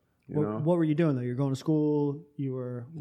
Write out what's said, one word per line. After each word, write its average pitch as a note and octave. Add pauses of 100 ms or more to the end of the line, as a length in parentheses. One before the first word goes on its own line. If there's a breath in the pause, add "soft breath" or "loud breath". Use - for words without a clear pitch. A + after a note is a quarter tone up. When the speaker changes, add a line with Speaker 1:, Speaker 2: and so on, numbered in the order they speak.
(280)
Speaker 1:
you -
Speaker 2:
What, D3+
Speaker 1:
know? G#2+
Speaker 2:
what E3
were E3+
you D#3
doing, D3+
though? B2
You're B2
going C3+
to C3+
school, D3+ (160)
you C3+
were B2 (160)